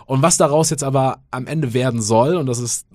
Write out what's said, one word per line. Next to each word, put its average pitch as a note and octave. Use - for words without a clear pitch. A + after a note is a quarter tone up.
Und C3+
was E3
daraus D#3
jetzt D3
aber C3+
am B2+
Ende C#3
werden B2
soll, A#2
und D3+
das A#2+
ist -